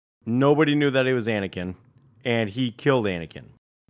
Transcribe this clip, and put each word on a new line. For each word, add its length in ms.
Nobody 500
knew 160
that 140
he 80
was 140
Anakin, 480
and 260
he 220
killed 340
Anakin. 400